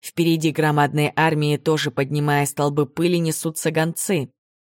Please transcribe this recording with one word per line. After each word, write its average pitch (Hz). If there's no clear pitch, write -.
Впереди 165
громадной 147
армии, 151
тоже 151
поднимая 143
столбы 143
пыли, 170
несутся 160
гонцы. 160